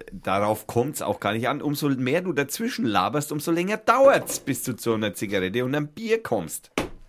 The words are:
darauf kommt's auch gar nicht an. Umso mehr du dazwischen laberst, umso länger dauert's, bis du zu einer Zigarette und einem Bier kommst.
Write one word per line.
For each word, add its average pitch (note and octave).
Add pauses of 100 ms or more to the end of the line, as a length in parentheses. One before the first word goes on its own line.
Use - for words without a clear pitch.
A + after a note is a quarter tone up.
(120)
darauf G#2
kommt's C3
auch -
gar G#2
nicht A2+
an. C#3
Umso D3
mehr C3
du F#3
dazwischen C#3+
laberst, G#2+
umso D3+
länger F3+
dauert's, A#3+
bis -
du A#2+
zu A#2
einer G#2
Zigarette G2+
und C3+
einem D3
Bier A3
kommst. - (360)